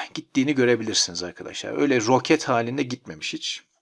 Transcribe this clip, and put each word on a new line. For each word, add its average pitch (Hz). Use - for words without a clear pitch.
gittiğini 135
görebilirsiniz 110
arkadaşlar. 95
Öyle 135
roket 127
halinde 123
gitmemiş -
hiç. -